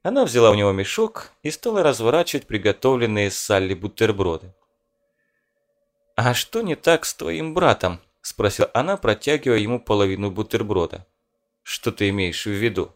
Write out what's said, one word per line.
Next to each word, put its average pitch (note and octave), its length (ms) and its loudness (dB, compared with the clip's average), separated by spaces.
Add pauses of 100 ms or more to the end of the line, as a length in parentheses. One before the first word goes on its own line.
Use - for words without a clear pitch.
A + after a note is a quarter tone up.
Она A#3+ 240 0
взяла A#2 240 6
у G#2 60 6
него G2+ 160 2
мешок G2 600 -4 (120)
и D3+ 80 -4
стала G#3+ 320 -2
разворачивать C3+ 640 0
приготовленные G#2+ 800 0
Салли F#2+ 460 0
бутерброды. F#2 800 -2 (1600)
"А A#2+ 180 0
что A3+ 300 -4
не E3 120 -4
так - 300 2
с - 80 -8
твоим D#3+ 400 -6
братом?" A2+ 460 2 (240)
спросила - 500 -2
она, F3 240 0
протягивая B2+ 640 0
ему A#2 200 -2
половину G2+ 520 0
бутерброда. G2 760 -4 (560)
"Что - 300 -6
ты G#2 180 -2
имеешь F#2+ 380 -4
в - 20 -6
виду?" G2+ 460 -4